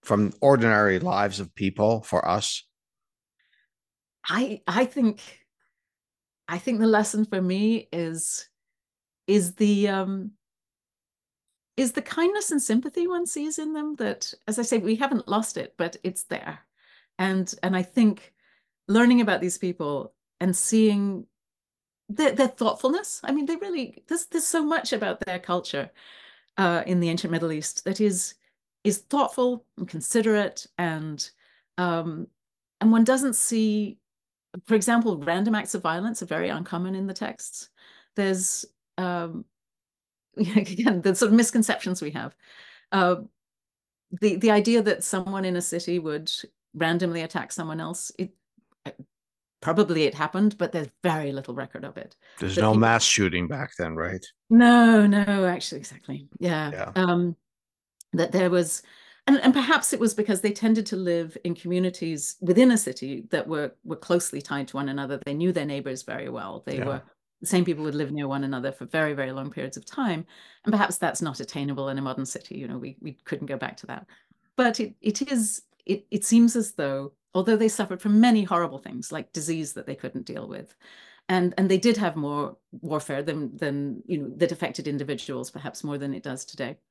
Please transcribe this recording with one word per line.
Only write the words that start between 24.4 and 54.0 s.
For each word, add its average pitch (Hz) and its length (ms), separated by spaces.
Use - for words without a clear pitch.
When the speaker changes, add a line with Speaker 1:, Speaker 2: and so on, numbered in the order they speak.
Speaker 2:
so 330 160
much 302 300
about 208 280
their 180 180
culture, 180 500
uh, 175 280
in 180 140
the 170 100
ancient 165 220
Middle 165 220
East - 320
that 196 160
is, 202 320
is 208 140
thoughtful 247 680
and 180 100
considerate, 208 800
and, 156 520
um, 165 500
and 220 100
one 226 140
doesn't 262 300
see, 214 600
for 226 100
example, 226 440
random 185 360
acts - 200
of 185 60
violence 180 400
are - 40
very 175 240
uncommon 180 460
in 190 120
the 190 60
texts. - 560
There's, 190 500
um, 175 480
<laughs> - 480
again, 202 640
the 190 140
sort 208 160
of 226 60
misconceptions 214 640
we 151 100
have. - 240
Uh, 180 260
the, 202 180
the 220 140
idea 220 300
that 202 220
someone 190 420
in 185 100
a 175 60
city 175 380
would 156 320
randomly 165 480
attack 160 300
someone 160 280
else, 165 380
it, 185 140
probably 165 420
it 143 100
happened, 185 440
but 175 140
there's 151 180
very 156 280
little 135 220
record 135 300
of - 140
it. - 180
Speaker 1:
There's 95 160
Speaker 2:
That 104 60
Speaker 1:
no 107 100
Speaker 2:
people 107 80
Speaker 1:
mass 113 240
shooting 90 440
back - 300
then, 82 180
right? 87 300